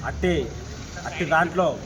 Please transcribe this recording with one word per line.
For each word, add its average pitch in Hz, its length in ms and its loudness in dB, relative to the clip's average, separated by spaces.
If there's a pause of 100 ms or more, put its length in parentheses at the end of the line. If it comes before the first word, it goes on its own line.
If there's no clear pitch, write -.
అట్టి, 147 480 0 (540)
అట్టి 165 180 -4
దాంట్లో 165 600 4